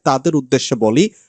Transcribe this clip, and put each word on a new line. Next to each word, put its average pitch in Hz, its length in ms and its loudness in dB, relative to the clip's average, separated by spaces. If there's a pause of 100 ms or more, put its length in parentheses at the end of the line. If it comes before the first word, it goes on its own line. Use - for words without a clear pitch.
তাদের 147 320 0
উদ্দেশ্যে 135 400 -2
বলি, 117 340 0 (200)